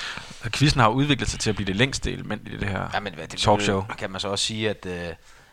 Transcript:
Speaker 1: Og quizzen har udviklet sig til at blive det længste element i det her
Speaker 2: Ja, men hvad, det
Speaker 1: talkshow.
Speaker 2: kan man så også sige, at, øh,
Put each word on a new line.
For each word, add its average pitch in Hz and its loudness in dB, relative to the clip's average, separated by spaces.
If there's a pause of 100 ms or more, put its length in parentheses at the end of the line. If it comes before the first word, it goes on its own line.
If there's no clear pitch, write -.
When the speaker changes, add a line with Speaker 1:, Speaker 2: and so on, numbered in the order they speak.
(440)
Speaker 1:
Og 113 -6
quizzen 139 4
har 110 10
udviklet 131 4
sig - -6
til 113 2
at 101 0
blive 104 -2
det 98 0
længste 120 2
element 98 -6
i 107 -8
det 107 -4
her 95 -2
Speaker 2:
Ja, 98 0
men 101 -8
hvad, 80 -10
det 95 -10
Speaker 1:
talkshow. 104 4 (160)
Speaker 2:
kan 101 -6
man 95 -8
så 104 -4
også 98 -2
sige, 110 -2
at, 95 -8
øh, 87 -6 (380)